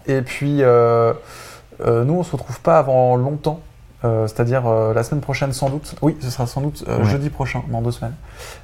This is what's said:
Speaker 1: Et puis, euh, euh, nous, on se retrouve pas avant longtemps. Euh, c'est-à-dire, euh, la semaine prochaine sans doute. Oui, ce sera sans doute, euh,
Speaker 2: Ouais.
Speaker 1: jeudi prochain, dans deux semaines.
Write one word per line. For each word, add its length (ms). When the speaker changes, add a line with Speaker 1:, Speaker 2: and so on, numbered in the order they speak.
Speaker 1:
Et 160
puis, 400
euh, 520
euh, 200
nous, 100
on 100
se 80
retrouve 280
pas 180
avant 380
longtemps. 440
Euh, 240
c'est-à-dire, 400
euh, 260
la 100
semaine 180
prochaine 320
sans 180
doute. 320
Oui, 180
ce 80
sera 160
sans 160
doute, 260
euh, 120
Speaker 2:
Ouais. 60
Speaker 1:
jeudi 260
prochain, 380
dans 120
deux 100
semaines. 240